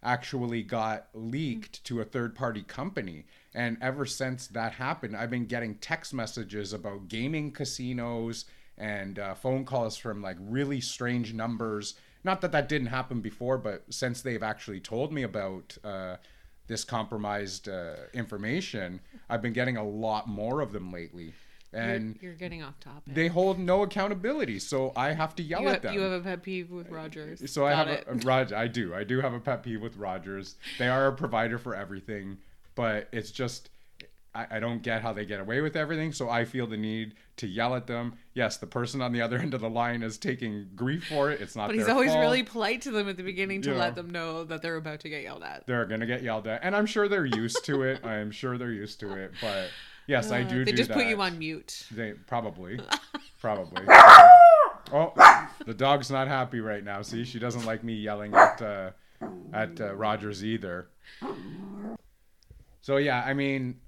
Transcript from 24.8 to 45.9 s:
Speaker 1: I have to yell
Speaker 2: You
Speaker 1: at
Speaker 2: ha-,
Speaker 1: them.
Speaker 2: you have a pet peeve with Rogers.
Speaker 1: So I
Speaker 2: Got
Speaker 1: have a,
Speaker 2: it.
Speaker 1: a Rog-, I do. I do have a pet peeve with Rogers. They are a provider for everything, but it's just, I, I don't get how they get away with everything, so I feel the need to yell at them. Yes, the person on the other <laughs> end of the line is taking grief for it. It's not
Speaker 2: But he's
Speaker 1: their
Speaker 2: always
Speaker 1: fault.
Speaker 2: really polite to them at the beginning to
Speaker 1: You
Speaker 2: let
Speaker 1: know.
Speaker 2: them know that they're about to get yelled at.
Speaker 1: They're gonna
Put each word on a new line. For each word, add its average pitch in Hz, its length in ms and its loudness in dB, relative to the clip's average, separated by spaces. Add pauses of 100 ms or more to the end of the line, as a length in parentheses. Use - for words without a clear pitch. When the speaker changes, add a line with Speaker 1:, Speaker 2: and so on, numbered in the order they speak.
Speaker 1:
I 135 160 0
have 156 240 -4
to 180 60 -8
yell 165 200 -6
Speaker 2:
You 277 60 0
Speaker 1:
at 254 80 2
Speaker 2:
ha-, - 120 -4
Speaker 1:
them. 190 60 -6
Speaker 2:
you 202 60 -2
have 190 120 -2
a 180 80 -4
pet 180 220 -8
peeve 180 280 -10
with 175 180 -14
Rogers. 156 640 -14
Speaker 1:
So 143 140 2
I 143 60 4
Speaker 2:
Got 156 160 2
Speaker 1:
have - 0 -
a, 156 120 -2
Speaker 2:
it. - 80 -14
Speaker 1:
a - 60 -6 (120)
Rog-, 131 280 2
I 113 140 -2
do. 113 260 -4
I 101 100 -4
do 123 160 0
have 131 140 -2
a 120 60 -8
pet 123 220 -4
peeve 110 200 -8
with 113 160 -10
Rogers. 95 580 -10 (220)
They 123 100 0
are 135 200 4
a 135 40 2
provider 117 460 -2
for 117 160 -8
everything, 98 640 -10 (360)
but 107 380 -2
it's 110 180 -8
just, - 380 -8 (680)
I, 110 180 -8
I 110 80 -4
don't 117 220 -4
get 113 200 -2
how 113 100 -4
they 104 140 -8
get 101 140 -8
away 110 200 -2
with 151 160 -2
everything, 156 360 -4
so 123 180 -6
I 120 160 0
feel 127 200 -4
the 110 120 -6
need 110 380 -6 (200)
to 117 100 -10
yell 113 300 -2
at 123 100 -8
them. 120 280 -6 (180)
Yes, 117 240 -2
the - 100 -12
person 123 360 -6
on 123 100 -2
the 120 80 -2
other 117 180 -2
<laughs> 175 60 -4
end 147 80 -4
of 127 80 -4
the 113 80 -4
line 117 340 -2
is 107 140 -8
taking 110 580 -6
grief 131 320 -4
for 147 240 0
it. 147 120 -6
It's - 120 -14
not 107 140 -4
Speaker 2:
But 208 80 -2
he's 220 80 0
Speaker 1:
their 226 100 2
Speaker 2:
always 262 180 4
Speaker 1:
fault. 311 100 4
Speaker 2:
really 254 220 2
polite 226 380 -4
to 277 80 -8
them 208 200 -2
at 185 80 -8
the 185 40 -10
beginning 190 400 -6
to 139 100 -2
Speaker 1:
You 131 40 -2
Speaker 2:
let - 180 -2
Speaker 1:
know. 180 80 -10
Speaker 2:
them 170 80 -12
know 165 340 -6
that 165 180 -10
they're 165 140 -4
about 156 240 -10
to 160 100 -12
get 147 120 -10
yelled - 200 -12
at. 73 240 -12
Speaker 1:
They're 120 180 0
gonna 110 220 -4